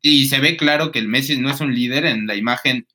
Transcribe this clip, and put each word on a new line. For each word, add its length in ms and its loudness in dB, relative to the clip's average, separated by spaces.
Y 260 4
se 120 0
ve 180 2
claro 340 2
que 80 -4
el 80 -2
Messi 300 0
no 140 -2
es 100 -6
un 140 -2
líder 300 0
en 220 -2
la 80 -4
imagen. 600 -2